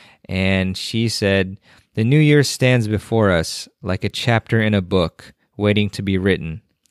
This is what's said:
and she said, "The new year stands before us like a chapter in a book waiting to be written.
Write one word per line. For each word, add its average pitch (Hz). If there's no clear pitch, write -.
and 95
she 113
said, 98
"The 110
new 135
year 147
stands 127
before 107
us -
like 92
a 104
chapter 113
in 107
a 98
book 87
waiting 104
to -
be 95
written. 90